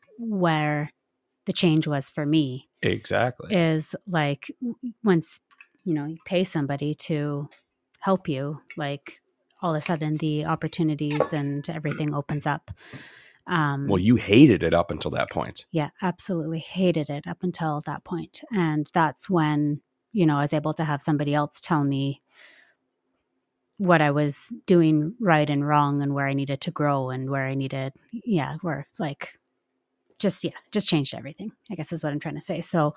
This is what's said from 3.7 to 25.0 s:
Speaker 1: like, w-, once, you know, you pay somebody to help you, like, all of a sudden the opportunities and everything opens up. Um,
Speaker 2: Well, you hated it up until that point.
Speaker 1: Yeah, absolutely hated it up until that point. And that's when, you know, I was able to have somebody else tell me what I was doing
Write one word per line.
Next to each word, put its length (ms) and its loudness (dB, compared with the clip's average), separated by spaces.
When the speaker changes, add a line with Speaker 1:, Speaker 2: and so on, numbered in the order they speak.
Speaker 1:
like, 540 -2
w-, 160 -6
once, 380 2
you 120 0
know, 120 -2
you 180 -8
pay 200 0
somebody 500 -2
to 540 -4
help 300 0
you, 320 -4
like, 440 -8
all 140 -2
of 80 -2
a 20 -8
sudden 340 -2
the 280 -2
opportunities 840 -2
and 360 -4
everything 460 -6
opens 320 -6
up. 240 -6
Um, 400 -2
Speaker 2:
Well, 100 2
you 180 6
hated 460 8
it 120 2
up 180 2
until 200 -6
that 180 -2
point. 420 -6
Speaker 1:
Yeah, 160 -2
absolutely 600 -4
hated 500 0
it 160 -8
up 160 -8
until 440 -2
that 180 -8
point. 380 -8
And 400 0
that's 360 0
when, 520 2
you 140 4
know, 100 4
I 60 2
was 100 0
able 220 -2
to 100 -4
have 180 -2
somebody 320 0
else 260 -2
tell 220 2
me 400 -2
what 240 6
I 80 4
was 420 0
doing 540 6